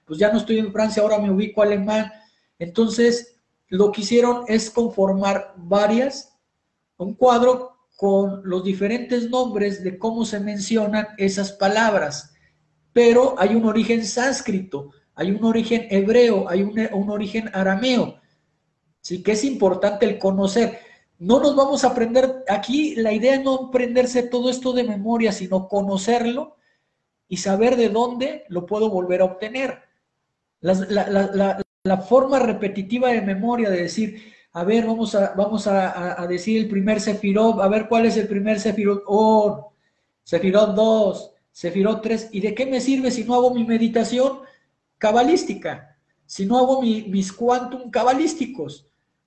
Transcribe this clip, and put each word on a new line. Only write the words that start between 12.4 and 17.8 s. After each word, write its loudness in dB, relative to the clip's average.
pero 6
hay 4
un 4
origen 0
sánscrito, -4
hay -2
un -2
origen 0
hebreo, 4
hay 0
un, -4
un -4
origen -6
arameo, 0